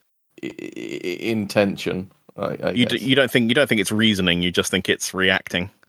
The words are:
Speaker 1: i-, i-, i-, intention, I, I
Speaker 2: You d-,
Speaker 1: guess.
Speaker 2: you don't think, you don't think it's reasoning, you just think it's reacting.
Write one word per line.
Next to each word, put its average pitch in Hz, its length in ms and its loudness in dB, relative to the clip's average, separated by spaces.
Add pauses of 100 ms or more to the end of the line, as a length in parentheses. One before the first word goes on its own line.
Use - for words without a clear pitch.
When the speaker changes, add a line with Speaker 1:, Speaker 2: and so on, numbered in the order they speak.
(440)
Speaker 1:
i-, - 40 -6
i-, - 560 -10
i-, 90 260 -6
intention, 98 840 -2 (260)
I, - 260 -4
I - 80 -2
Speaker 2:
You 123 140 2
d-, 117 120 -4
Speaker 1:
guess. 110 100 -4
Speaker 2:
you 135 80 4
don't 131 140 4
think, 117 200 2
you 120 60 4
don't 143 120 4
think 110 140 2
it's 90 100 -2
reasoning, 95 500 2
you 90 100 0
just 90 200 0
think 92 180 0
it's - 240 0
reacting. 95 560 0 (200)